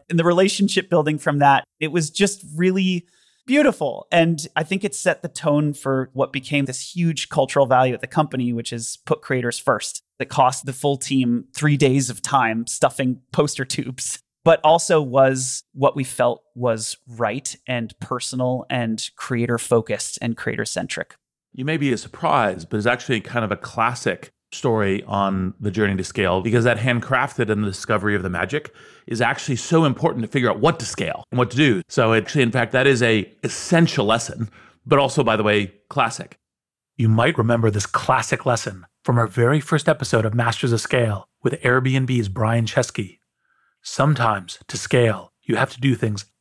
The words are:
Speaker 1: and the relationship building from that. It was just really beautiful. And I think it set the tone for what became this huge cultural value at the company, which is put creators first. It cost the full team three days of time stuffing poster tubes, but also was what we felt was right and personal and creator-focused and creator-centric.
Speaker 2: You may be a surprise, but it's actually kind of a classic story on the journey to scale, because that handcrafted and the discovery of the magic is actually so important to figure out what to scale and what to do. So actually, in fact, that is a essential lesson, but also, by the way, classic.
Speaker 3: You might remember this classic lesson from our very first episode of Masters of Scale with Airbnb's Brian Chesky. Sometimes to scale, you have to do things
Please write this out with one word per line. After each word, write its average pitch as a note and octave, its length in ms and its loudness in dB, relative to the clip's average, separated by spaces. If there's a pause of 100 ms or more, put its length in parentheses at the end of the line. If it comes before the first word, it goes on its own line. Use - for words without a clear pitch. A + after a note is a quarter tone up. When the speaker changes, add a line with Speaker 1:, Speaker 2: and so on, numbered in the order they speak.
Speaker 1:
and F3 80 0
the E3 60 4
relationship F#3 680 2
building D3+ 280 2
from C#3+ 220 0
that. C#3 240 6 (160)
It D3+ 120 -2
was D#3+ 180 0
just G3 340 -2 (120)
really F#3 520 0 (380)
beautiful. B3 680 0
And E3 440 2
I D#3+ 80 0
think F#3+ 200 -4
it G3+ 120 -6
set - 260 -2
the E3+ 60 -10
tone D3 460 0
for C3 400 -4
what B2+ 200 -2
became C#3 320 -2
this B2+ 300 -10
huge E3 340 -2
cultural C#3 360 2
value B2+ 280 4
at A2+ 80 -8
the - 60 -8
company, C3 460 -2
which A#2 180 -6
is A#2 340 -8
put - 160 -2
creators A#2+ 380 -4
first. - 440 -2 (160)
It A#2+ 100 -6
cost B2+ 360 0
the C3+ 80 -6
full C#3 240 -2
team B2 480 0 (100)
three D3 220 2
days C3 340 2
of G#2 100 -12
time A#2 460 0
stuffing B2+ 540 -2 (100)
poster D3 340 0
tubes, - 540 -8 (240)
but E3 200 6
also D#3+ 380 4
was C3 600 2 (100)
what C#3 220 2
we C#3+ 80 -4
felt B2 400 -2 (120)
was A#2 420 -4 (100)
right A#2 480 -6 (120)
and A#2+ 320 -6
personal B2+ 720 -4
and A#2 460 -4
creator-focused A#2 1040 -2
and A#2 160 -4
creator-centric. - 800 -8 (380)
Speaker 2:
You C3 120 -8
may D#3+ 120 -2
be C#3+ 140 0
a A2 60 0
surprise, G#2+ 680 0
but - 120 -6
it's G#2 80 -2
actually A#2+ 360 0
kind A#2+ 220 -4
of G2 80 -4
a G2+ 60 -2
classic - 720 -4 (200)
story G#2 520 0
on G2 560 -2
the G#2 120 -4
journey G2 240 0
to F#2 80 -4
scale, F#2 380 0
because A2+ 240 2
that A#2 120 4
handcrafted B2 720 0
and G#2+ 140 0
the G2+ 60 -2
discovery G#2 460 -2
of F2+ 80 -2
the F#2+ 60 -4
magic F2+ 440 -6 (340)
is A#2+ 140 -4
actually B2+ 340 -2
so D#3+ 300 2
important B2+ 380 0
to G#2+ 40 -6
figure B2 220 0
out G#2 100 0
what E3 200 2
to A2+ 60 -8
scale - 460 -6
and B2 80 0
what B2 100 2
to A#2+ 80 -4
do. B2 300 4
So A2+ 260 2
actually, A2+ 300 2
in A#2 80 2
fact, A#2 220 -2
that C3 120 2
is C3 160 4
a A2 300 2 (120)
essential D#3+ 600 0
lesson, A2+ 440 -2 (360)
but C#3 140 4
also, C#3 240 2
by A2 120 4
the G#2+ 80 0
way, G#2 300 2 (160)
classic. - 480 -4 (600)
Speaker 3:
You A2+ 120 2
might A#2 280 4
remember A#2 340 2
this G2+ 140 -2
classic - 600 -2
lesson G2+ 400 -4 (180)
from B2 140 2
our A#2 100 2
very B2 320 2
first D3+ 300 0
episode A#2 360 0
of G#2+ 100 -2
Masters A#2 360 0
of A#2 100 2
Scale A2 460 -2 (140)
with A2+ 200 -2
Airbnb's B2+ 680 0
Brian A2 360 0
Chesky. G#2+ 540 -4 (600)
Sometimes B2 840 0
to - 100 -10
scale, - 640 0
you A2+ 140 -2
have B2 160 0
to A#2+ 100 -12
do C3 140 2
things G#2+ 300 -4 (160)